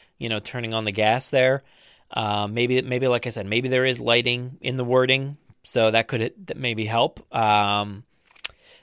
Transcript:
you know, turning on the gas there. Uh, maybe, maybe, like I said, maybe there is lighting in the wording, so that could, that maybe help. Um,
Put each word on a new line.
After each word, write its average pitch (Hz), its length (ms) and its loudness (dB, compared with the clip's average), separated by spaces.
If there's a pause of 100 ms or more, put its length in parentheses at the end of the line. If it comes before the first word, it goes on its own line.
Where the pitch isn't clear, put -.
(200)
you 117 100 -6
know, 110 100 -4
turning 113 340 -6
on 110 120 -2
the 107 60 -2
gas 110 400 2
there. 131 320 2 (480)
Uh, 104 360 -2
maybe, 120 360 0
maybe, 127 240 -2
like 120 180 0
I 120 60 -4
said, 98 160 -6
maybe 120 220 0
there 127 160 2
is 127 140 0
lighting 123 640 0
in 127 160 -4
the 127 80 -2
wording, 131 520 2 (260)
so 113 260 2
that 113 180 2
could, 120 240 -2 (140)
that - 120 -10
maybe 113 280 -4
help. 117 500 -2
Um, 104 680 2 (800)